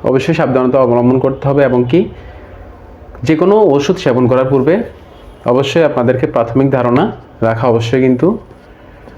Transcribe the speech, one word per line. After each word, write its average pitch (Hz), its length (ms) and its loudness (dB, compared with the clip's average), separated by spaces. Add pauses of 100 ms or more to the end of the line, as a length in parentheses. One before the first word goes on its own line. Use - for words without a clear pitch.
অবশ্যই 131 300 0
সাবধানতা 131 460 0
অবলম্বন 123 400 2
করতে 131 280 -2
হবে। 139 160 2
এবং 123 260 0
কি, 180 200 0 (1120)
যে 156 120 2
কোনো 185 240 4
ওষুধ 143 380 2
সেবন 127 300 0
করার 127 180 2
পূর্বে 139 380 0 (640)
অবশ্যই 135 380 0
আপনাদেরকে 135 440 0
প্রাথমিক 127 420 0
ধারণা 131 420 0 (300)
রাখা 113 260 -2
অবশ্যই 117 340 0
কিন্তু 131 380 0 (800)